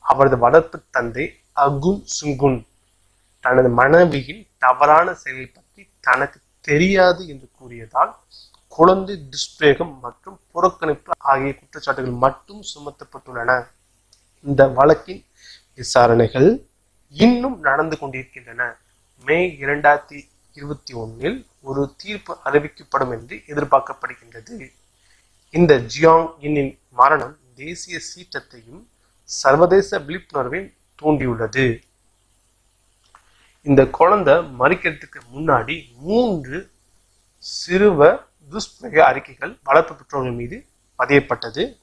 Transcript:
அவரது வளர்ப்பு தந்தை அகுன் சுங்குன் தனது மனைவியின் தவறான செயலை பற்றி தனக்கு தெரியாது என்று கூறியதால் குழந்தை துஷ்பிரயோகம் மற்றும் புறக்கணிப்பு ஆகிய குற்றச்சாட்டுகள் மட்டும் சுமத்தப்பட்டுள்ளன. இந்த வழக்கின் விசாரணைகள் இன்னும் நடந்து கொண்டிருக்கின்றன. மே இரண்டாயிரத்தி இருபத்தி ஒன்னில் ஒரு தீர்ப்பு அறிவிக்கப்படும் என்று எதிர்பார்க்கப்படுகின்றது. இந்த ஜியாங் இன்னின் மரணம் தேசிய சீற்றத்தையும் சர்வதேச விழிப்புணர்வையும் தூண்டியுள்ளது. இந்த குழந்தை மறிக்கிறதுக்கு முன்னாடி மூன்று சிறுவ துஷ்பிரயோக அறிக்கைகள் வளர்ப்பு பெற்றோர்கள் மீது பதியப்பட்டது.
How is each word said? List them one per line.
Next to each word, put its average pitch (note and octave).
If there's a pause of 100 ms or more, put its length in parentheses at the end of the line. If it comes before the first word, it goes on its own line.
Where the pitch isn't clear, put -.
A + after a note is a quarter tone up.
அவரது C3+
வளர்ப்பு C3 (120)
தந்தை A#2+ (300)
அகுன் C#3+
சுங்குன் C3+ (840)
தனது B2+
மனைவியின் C#3 (160)
தவறான D3
செயலை C3
பற்றி - (160)
தனக்கு C3 (240)
தெரியாது F3+
என்று C3+
கூறியதால் A#2+ (600)
குழந்தை F#3+ (100)
துஷ்பிரயோகம் C#3+
மற்றும் B2
புறக்கணிப்பு E3
ஆகிய C3+
குற்றச்சாட்டுகள் B2+
மட்டும் F#3+
சுமத்தப்பட்டுள்ளன. B2+ (840)
இந்த C#3
வழக்கின் D3+ (560)
விசாரணைகள் A#2+ (680)
இன்னும் A#3+
நடந்து D3+
கொண்டிருக்கின்றன. B2 (540)
மே D3+ (160)
இரண்டாயிரத்தி D3 (360)
இருபத்தி C#3+
ஒன்னில் A#2 (260)
ஒரு C3+ (120)
தீர்ப்பு G3+ (100)
அறிவிக்கப்படும் C#3
என்று A#2 (120)
எதிர்பார்க்கப்படுகின்றது. C3 (1000)
இந்த D#3+ (140)
ஜியாங் D#3+ (140)
இன்னின் C#3+ (200)
மரணம் C3+ (180)
தேசிய E3
சீற்றத்தையும் C3+ (480)
சர்வதேச F3
விழிப்புணர்வையும் D3 (300)
தூண்டியுள்ளது. C3 (2000)
இந்த C#3 (100)
குழந்தை E3+ (180)
மறிக்கிறதுக்கு D3
முன்னாடி C#3 (200)
மூன்று E3+ (840)
சிறுவ F3+ (400)
துஷ்பிரயோக D#3
அறிக்கைகள் C3+
வளர்ப்பு D#3+
பெற்றோர்கள் B2+
மீது B2 (400)
பதியப்பட்டது. B2+ (180)